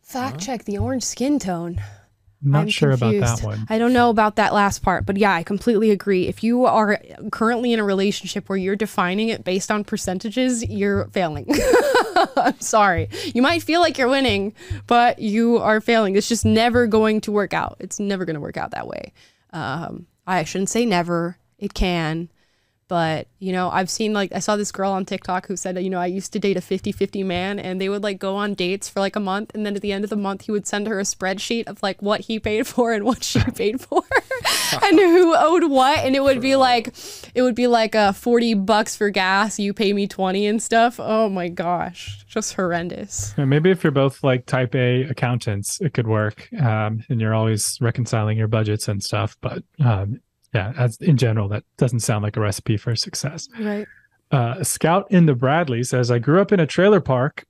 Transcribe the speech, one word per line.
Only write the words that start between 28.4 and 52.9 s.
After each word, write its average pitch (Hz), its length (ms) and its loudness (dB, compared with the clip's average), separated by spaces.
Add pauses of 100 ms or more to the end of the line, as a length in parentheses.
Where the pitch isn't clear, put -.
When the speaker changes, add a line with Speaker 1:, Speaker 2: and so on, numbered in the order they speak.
Speaker 1:
dates 190 340 -4
for, - 100 -6
like, 196 160 -2
a 214 60 -2
month, 196 340 -4
and 214 100 -6
then 202 120 -4
at 196 40 -6
the 202 120 -4
end 196 100 -4
of 208 80 -6
the 220 60 -4
month, 196 300 -4
he - 40 -6
would 208 160 -2
send 208 220 -4
her 208 100 -2
a 196 60 -2
spreadsheet 202 640 -4
of, 202 160 -14
like, 196 180 -4
what 202 200 -2
he 220 180 -6
paid 220 260 -2
<laughs> - 80 -14
for 233 180 2
and 208 120 -2
what 226 180 0
she - 180 -2
Speaker 2:
<laughs> - 140 0
Speaker 1:
paid 214 260 -2
for, 339 220 -2 (400)
<laughs> - 400 -2
and 392 160 6
who 339 380 6
owed 320 340 4
what, 269 280 4
and 262 180 0
it 269 80 2
would 269 160 4
be, 269 160 2
like, 247 360 2 (400)
it 254 100 2
would 254 120 2
be, 247 140 2
like, 226 260 2
uh, 208 160 4
"Forty 233 440 2
bucks 208 420 0
for 208 120 0
gas, 196 520 0
you 202 120 -2
pay 202 200 0
me 202 160 0
twenty 190 400 -2
and 214 120 0
stuff." 226 380 2
Oh 220 300 0
my 185 200 -4
gosh, 175 800 -6
just - 280 -6
horrendous. 175 840 -4
Speaker 2:
Yeah, 143 60 2
maybe 151 260 4
if 185 140 0
you're 156 80 4
both, 135 320 0
like, 127 220 2
type 127 280 0
A 127 300 2
accountants, 117 760 -4
it 170 140 -2
could 113 140 0
work, 107 400 0 (120)
um, 110 480 0
and 117 120 -2
you're 110 140 2
always 110 460 0
reconciling 110 560 0
your 110 120 0
budgets 107 400 0
and 98 120 -4
stuff, 107 400 -4
but, - 220 -8 (160)
um, 107 400 0 (340)
yeah, 104 240 -2
as, 120 200 -2
in 156 200 2
general, 110 340 2
that 104 120 -4 (140)
doesn't 123 240 0
sound 107 240 -2
like 104 120 -4
a 110 40 -2
recipe 107 360 -2
for 113 200 -4